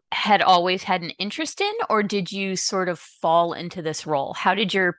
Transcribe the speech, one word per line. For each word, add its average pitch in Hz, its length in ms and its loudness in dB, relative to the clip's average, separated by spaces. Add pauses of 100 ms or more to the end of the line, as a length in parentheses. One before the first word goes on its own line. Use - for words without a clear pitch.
(120)
had 202 300 2
always 185 420 4
had 185 180 0
an 170 100 -10
interest 208 500 -6
in, 415 120 -2 (160)
or 214 140 4
did 202 260 -2
you 196 280 -4
sort 185 320 -2
of 165 100 -4
fall 170 540 2
into 170 280 -10
this 156 240 -6
role? 147 280 -2
How 185 200 2
did 196 200 0
your 185 260 2